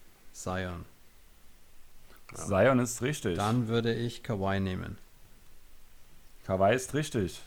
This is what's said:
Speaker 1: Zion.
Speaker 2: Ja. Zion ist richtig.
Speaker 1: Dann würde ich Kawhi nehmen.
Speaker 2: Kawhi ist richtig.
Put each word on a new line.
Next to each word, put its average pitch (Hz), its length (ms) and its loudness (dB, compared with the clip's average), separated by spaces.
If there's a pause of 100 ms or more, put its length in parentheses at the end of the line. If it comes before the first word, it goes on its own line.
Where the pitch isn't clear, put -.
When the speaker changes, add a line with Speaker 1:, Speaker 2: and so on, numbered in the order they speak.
(320)
Speaker 1:
Zion. 92 520 -6 (1500)
Speaker 2:
Ja. 82 100 -8
Zion 98 320 8
ist 123 240 0
richtig. 120 340 0
Speaker 1:
Dann 110 320 2
würde 117 240 2
ich 120 300 -4
Kawhi 98 380 0
nehmen. 92 360 -2 (1500)
Speaker 2:
Kawhi 98 280 6
ist 131 200 -2
richtig. 123 520 -2